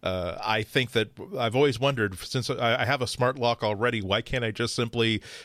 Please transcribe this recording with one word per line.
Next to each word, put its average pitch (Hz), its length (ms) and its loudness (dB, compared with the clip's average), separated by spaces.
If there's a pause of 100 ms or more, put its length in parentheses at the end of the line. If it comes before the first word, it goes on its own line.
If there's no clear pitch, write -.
uh, 90 420 -2
"I 110 200 0
think 127 280 -2
that 110 180 2 (280)
I've 117 160 0
always 131 240 4
wondered, 113 400 0
since - 320 -4
I, 120 320 2
I - 20 2
have 131 160 0
a 120 60 -2
smart 123 320 0
lock 117 240 2
already, 110 400 0
why 98 200 0
can't 123 220 -2
I 110 60 0
just 117 240 -2
simply, 113 480 2 (220)